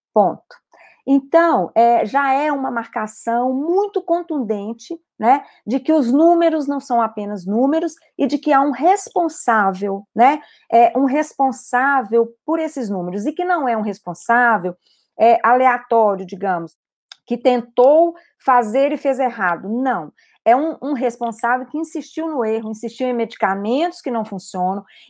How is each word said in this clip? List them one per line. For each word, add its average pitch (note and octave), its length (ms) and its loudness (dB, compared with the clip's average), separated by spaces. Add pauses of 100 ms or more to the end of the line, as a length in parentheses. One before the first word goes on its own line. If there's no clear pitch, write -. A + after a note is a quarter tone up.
(140)
Ponto. - 460 0 (460)
Então, C#4 680 2
é, A#3 320 4
já C4+ 260 0
é D4 200 0
uma C4+ 180 -4
marcação A#3 800 -4
muito F#4 500 -2
contundente, B3+ 960 -6 (220)
né, B3+ 240 2 (240)
de A#3+ 140 -2
que D#4 120 0
os B3+ 200 2
números D#4+ 560 4
não C#4+ 100 -4
são A#3+ 220 -2
apenas G#3 440 -4
números C#4 500 0 (220)
e C#4 100 0
de C#4+ 120 -2
que D4+ 140 0
há C#4 80 4
um C#4+ 100 2
responsável, A3+ 1400 -2
né, C#4 260 4 (300)
é, A#3 260 4
um C#4 100 2
responsável B3+ 1200 0 (160)
por E4 160 -2
esses D4 280 -6
números, F#3+ 380 -6
e D4+ 60 -2
que F4+ 120 -6
não E4+ 240 -2
é A3+ 80 0
um G#3+ 60 -2
responsável, G#3 960 0 (420)
é, A#3 240 6
aleatório, A#3 800 2
digamos, F3+ 520 -6 (540)
que A#3 80 -4
tentou B3+ 760 4 (320)
fazer B3 460 2
e D4+ 60 -4
fez C4+ 240 -2
errado. G3 480 -2
Não. A3+ 440 -4 (320)
É A#3 120 6
um, D4+ 260 -2
um C#4 120 -4
responsável A#3+ 680 -4
que C4+ 140 -10
insistiu D#4+ 480 -8
no D4 180 -4
erro, A3 280 -4
insistiu A3+ 340 -8
em B3+ 60 -2
medicamentos A3+ 880 -4
que A3+ 100 -8
não A#3 140 -4
funcionam, F#3+ 580 -6 (280)